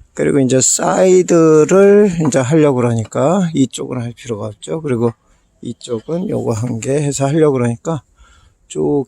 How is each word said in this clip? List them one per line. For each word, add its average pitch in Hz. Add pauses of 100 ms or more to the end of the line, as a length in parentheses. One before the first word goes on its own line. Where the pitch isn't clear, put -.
(140)
그리고 147
이제 131
사이드를 180
이제 135
하려고 139
그러니까 123
이쪽은 135
할 117
필요가 110
없죠. 160
그리고 120 (500)
이쪽은 127
요거 117
한 113
개 123
해서 143
하려고 151
그러니까 123 (680)
저 - (300)